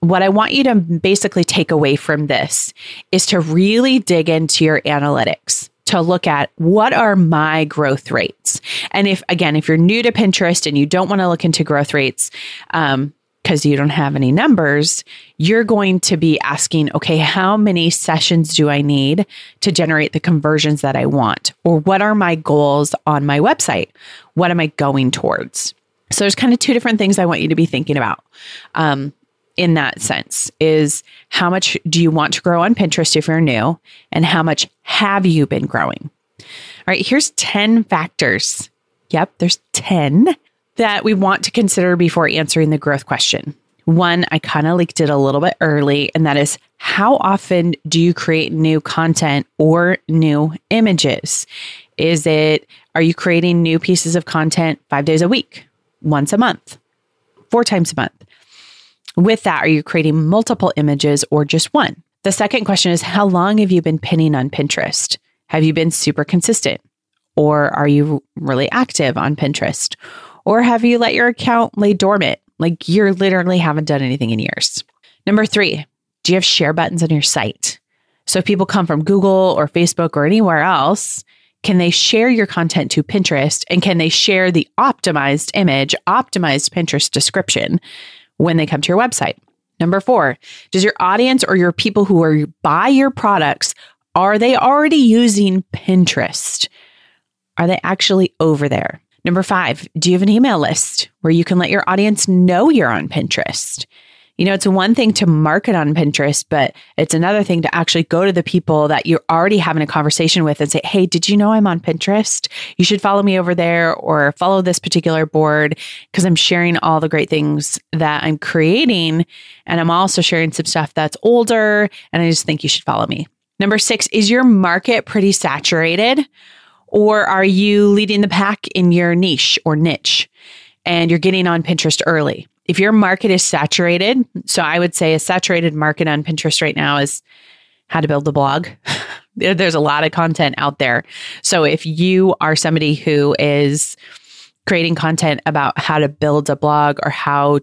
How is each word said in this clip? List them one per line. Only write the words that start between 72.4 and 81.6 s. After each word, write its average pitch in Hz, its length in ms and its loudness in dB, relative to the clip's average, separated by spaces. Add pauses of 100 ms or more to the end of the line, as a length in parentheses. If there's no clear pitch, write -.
Like, 165 280 -4
you're 196 260 2
literally 185 440 0
haven't 156 280 0
done 143 180 -2
anything 127 260 -2
in 113 80 -2
years. - 460 -6 (420)
Number 208 220 2
three, 165 400 -2 (340)
do 170 100 -2
you 185 40 4
have 185 100 0
share 151 260 0
buttons 165 300 -2
on 160 80 0
your 151 140 0
site? - 560 -4 (480)
So - 100 -2
if 185 80 -2
people 190 220 0
come 190 180 0
from 156 180 -2
Google 190 540 2
or 151 100 0
Facebook 170 480 -2
or 147 80 0
anywhere 175 380 2
else, 170 640 -2 (400)